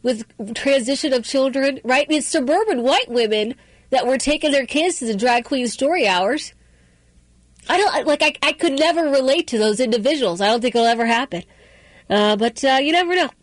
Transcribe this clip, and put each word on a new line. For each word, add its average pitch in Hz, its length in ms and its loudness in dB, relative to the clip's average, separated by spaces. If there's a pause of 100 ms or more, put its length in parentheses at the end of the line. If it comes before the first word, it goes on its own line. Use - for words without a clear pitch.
with 226 240 -2 (300)
transition 269 580 0
of 240 100 0
children, 269 600 0
right? 262 240 0
And 311 100 2
it's 254 80 -2
suburban 320 560 0
white 330 280 0
women 220 440 0 (380)
that 262 160 0
were 262 100 2
taking 302 340 0
their 269 140 2
kids 320 320 -2
to 247 80 -8
the 226 80 -2
drag 240 320 0
queen 254 220 -2
story 285 400 0
hours. 196 480 -2 (1120)
I 339 80 0
don't, 403 160 2
I, 302 80 -2
like, 294 220 0
I, 302 180 0
I 302 120 0
could 285 260 -2
never 330 240 2
relate 277 460 2
to 226 100 -2
those 208 200 0
individuals. 233 640 0
I 202 60 2
don't 226 140 2
think 247 120 -2
it'll 233 140 4
ever 233 180 2
happen. 226 380 -2 (680)
Uh, 208 280 2
but, 233 260 -2
uh, 269 180 4
you 294 100 0
never 349 220 2
know. 339 160 0 (140)